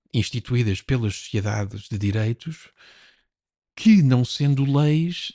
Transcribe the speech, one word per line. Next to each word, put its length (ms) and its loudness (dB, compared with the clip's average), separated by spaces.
instituídas 680 -2
pelas 340 -2
sociedades 760 -6
de 80 -8
direitos 760 -4
que, 260 6
não 220 4
sendo 400 0
leis, 720 0